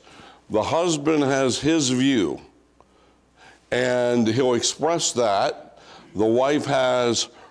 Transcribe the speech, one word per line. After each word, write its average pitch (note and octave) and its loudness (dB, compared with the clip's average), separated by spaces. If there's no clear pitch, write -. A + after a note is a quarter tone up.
The G#2 0
husband D#3 0
has C3+ 0
his D3 0
view, B2 0
and B2 0
he'll B2 2
express D3+ -2
that. A2+ -2
The G2+ 0
wife C3 2
has B2+ 0